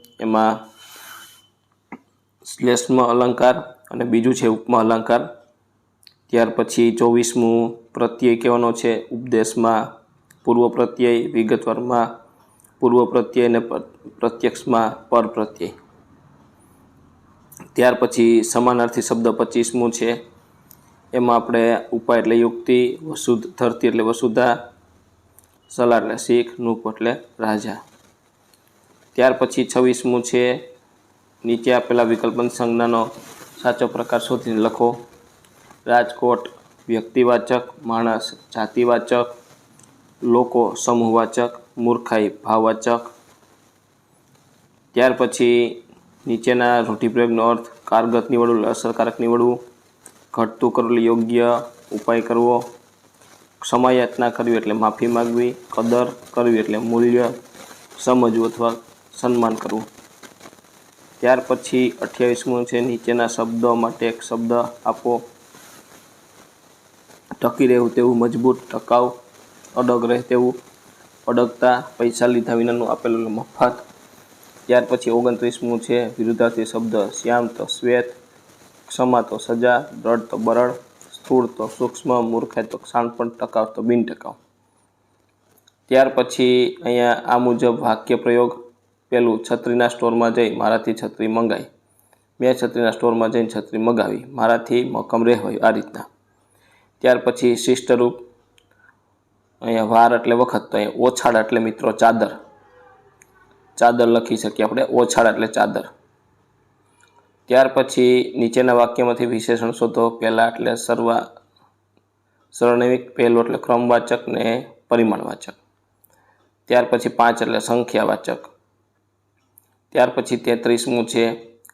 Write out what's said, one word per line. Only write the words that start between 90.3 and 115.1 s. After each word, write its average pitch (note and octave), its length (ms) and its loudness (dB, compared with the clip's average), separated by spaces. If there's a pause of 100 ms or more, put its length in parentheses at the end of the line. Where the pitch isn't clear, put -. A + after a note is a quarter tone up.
જઈ A#2 220 0
મારાથી A2+ 380 -2
છત્રી A2 340 -6
મંગાઈ, A2 380 -2 (760)
મેં B2+ 160 2
છત્રીના A#2 360 0
સ્ટોરમાં A2+ 400 0
જઈને A#2 180 0
છત્રી A2 300 -8
મગાવી, A2 440 0
મારાથી A#2 600 0
મક્કમ A2+ 400 -4
રહેવાયું, G#2+ 420 0
આ A2 40 4
રીતના. - 360 -4 (960)
ત્યાર B2 160 4
પછી A#2+ 380 0
શિષ્ટરૂપ, A#2+ 580 2 (1500)
અહીંયા A#2 220 0
વાર A#2 300 6
એટલે A#2 220 2
વખત, A#2+ 260 0 (100)
તો A2 60 -2
અહીંયા G#2 220 -4
ઓછાળ B2 360 2
એટલે A2 240 0
મિત્રો A2+ 320 -4
ચાદર, A2+ 440 2 (1400)
ચાદર A#2+ 300 4
લખી A#2 300 2
શકીએ G#2+ 280 -4
આપણે, B2+ 240 -2
ઓછાળ A#2+ 380 2
એટલે A2 200 0
ચાદર. G#2 400 -2 (1600)
ત્યાર C3 220 4
પછી B2+ 680 2
નીચેના B2 360 2
વાક્યમાંથી A#2+ 520 2
વિશેષણ A#2 460 -2
શોધો. A#2 380 0
પહેલા A2+ 380 0
એટલે A#2 280 -4
સર્વા-, A#2 520 -2 (1200)
સરણવિક, B2 640 0
પહેલો A#2+ 260 4
એટલે A#2 160 -2
ક્રમવાચક A#2+ 720 0
ને A#2 440 -4 (160)
પરિમાણવાચક. - 640 -2 (1120)